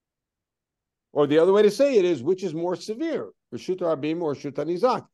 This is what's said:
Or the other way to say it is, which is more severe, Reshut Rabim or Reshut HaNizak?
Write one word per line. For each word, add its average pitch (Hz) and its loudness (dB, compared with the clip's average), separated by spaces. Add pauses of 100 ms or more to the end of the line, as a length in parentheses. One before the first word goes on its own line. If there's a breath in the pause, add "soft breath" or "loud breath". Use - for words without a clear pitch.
(1120)
Or 139 2
the 147 4
other 175 6
way 208 6
to 202 4
say 269 2
it 180 6
is, 156 0
which 185 -2
is 180 -6
more 170 -4
severe, 220 -6 (220)
Reshut 180 -6
Rabim 160 -2
or 151 -2
Reshut 135 -10
HaNizak? 180 -2